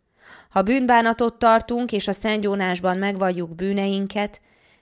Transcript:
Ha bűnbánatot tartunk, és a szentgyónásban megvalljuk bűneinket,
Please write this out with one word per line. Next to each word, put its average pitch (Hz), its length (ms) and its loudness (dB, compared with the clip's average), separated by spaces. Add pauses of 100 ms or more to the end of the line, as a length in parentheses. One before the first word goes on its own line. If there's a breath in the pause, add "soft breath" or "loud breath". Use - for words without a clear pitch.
(500 loud breath)
Ha 196 120 2
bűnbánatot 233 760 2
tartunk, 233 540 2
és 202 160 -2
a 196 40 0
szentgyónásban 190 840 -2
megvalljuk 185 560 -2
bűneinket, 196 880 -4 (420 soft breath)